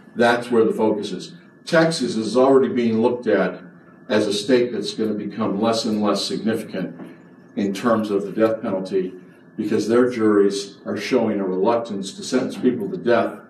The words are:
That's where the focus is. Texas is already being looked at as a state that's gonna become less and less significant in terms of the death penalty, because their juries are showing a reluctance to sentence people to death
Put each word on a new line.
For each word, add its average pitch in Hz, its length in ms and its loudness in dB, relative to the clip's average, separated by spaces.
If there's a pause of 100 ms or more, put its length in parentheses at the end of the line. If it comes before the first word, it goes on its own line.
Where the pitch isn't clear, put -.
(160)
That's 120 340 2
where 113 140 4
the 98 80 2
focus 107 400 -2
is. - 220 -12 (300)
Texas 165 520 2
is 110 200 -2
already 131 380 6
being 113 260 2
looked 117 280 0
at 95 320 0 (480)
as 104 180 2
a 101 60 -2
state 120 400 2
that's - 220 -6
gonna 107 200 -2
become 101 460 -4
less 113 240 0
and 107 180 0
less 98 220 0
significant - 680 -4 (600)
in 98 180 -2
terms 110 380 0
of 98 140 0
the 90 80 -8
death 110 280 0
penalty, 95 540 -4 (420)
because 104 300 -2
their 123 240 4
juries 101 760 2
are 104 120 -6
showing 110 420 0
a 95 80 -2
reluctance 98 680 -2
to - 100 -14
sentence - 320 -2
people 110 320 0
to 87 80 -6
death 113 420 0 (120)